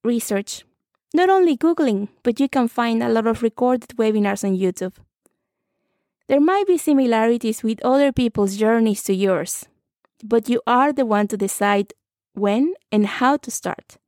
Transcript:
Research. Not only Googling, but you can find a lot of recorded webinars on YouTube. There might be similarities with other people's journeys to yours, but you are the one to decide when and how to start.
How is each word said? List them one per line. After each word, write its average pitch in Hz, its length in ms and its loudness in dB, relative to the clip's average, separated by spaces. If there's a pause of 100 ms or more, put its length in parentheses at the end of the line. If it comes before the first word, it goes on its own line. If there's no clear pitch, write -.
Research. 214 600 -4 (500)
Not 370 160 4
only 359 260 4
Googling, 262 520 0 (140)
but 233 160 0
you 277 100 2
can 240 200 0
find 233 340 -2
a 240 60 -2
lot 226 180 0
of 226 160 -2
recorded 247 540 -2
webinars 208 480 0
on 190 120 0
YouTube. 185 380 -4 (1300)
There 277 120 2
might 381 260 2
be 359 120 2
similarities 233 840 0
with 220 220 -4
other 269 280 2
people's 202 440 -2
journeys 220 480 2
to 196 100 0
yours, 185 520 -2 (560)
but 226 260 0
you 240 180 0
are 262 260 2
the 269 140 0
one 208 220 0
to 214 80 -6
decide 202 560 -2 (420)
when 226 400 0 (160)
and 208 160 2
how 262 320 0
to - 120 -12
start. - 460 -12 (120)